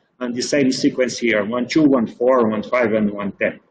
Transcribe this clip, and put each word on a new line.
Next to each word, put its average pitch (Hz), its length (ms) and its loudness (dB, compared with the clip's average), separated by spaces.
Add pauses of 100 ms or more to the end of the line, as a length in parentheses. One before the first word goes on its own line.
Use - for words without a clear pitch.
(200)
and 123 160 -6
the 127 60 -4
same 135 300 0
sequence 127 480 -2
here, 107 260 0
one, 120 220 -4
two, 156 160 2
one, 131 240 4
four, 123 420 2
one, 107 140 -4
five, 120 300 0
and 107 180 0
one, 101 220 -8
ten. - 260 -4 (120)